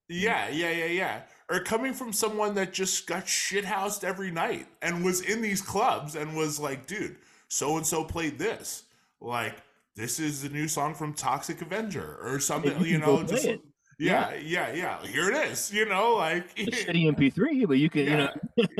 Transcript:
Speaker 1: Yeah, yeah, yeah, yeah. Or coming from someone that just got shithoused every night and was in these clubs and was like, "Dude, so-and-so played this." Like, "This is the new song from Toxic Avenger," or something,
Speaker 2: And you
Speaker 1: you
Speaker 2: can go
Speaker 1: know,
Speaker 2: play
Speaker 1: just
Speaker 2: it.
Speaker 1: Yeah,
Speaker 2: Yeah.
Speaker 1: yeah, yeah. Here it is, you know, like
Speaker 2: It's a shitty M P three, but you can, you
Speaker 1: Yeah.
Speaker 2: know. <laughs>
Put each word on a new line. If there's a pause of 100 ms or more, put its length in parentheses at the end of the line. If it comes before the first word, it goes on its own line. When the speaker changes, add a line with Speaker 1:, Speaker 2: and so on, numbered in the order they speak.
Speaker 1:
Yeah,
yeah,
yeah,
yeah. (260)
Or
coming
from
someone
that
just
got
shithoused
every
night (160)
and
was
in
these
clubs
and
was
like,
"Dude, (300)
so-and-so
played
this." (360)
Like, (320)
"This
is
the
new
song
from
Toxic
Avenger,"
or
something,
Speaker 2:
And
you
Speaker 1:
you
Speaker 2:
can
go
Speaker 1:
know,
Speaker 2:
play
Speaker 1:
just
Speaker 2:
it. (380)
Speaker 1:
Yeah,
Speaker 2:
Yeah.
Speaker 1:
yeah,
yeah.
Here
it (140)
is,
you
know,
like
Speaker 2:
It's
a
shitty
M
P
three,
but
you
can,
you
Speaker 1:
Yeah.
Speaker 2:
know. (260)
<laughs> (140)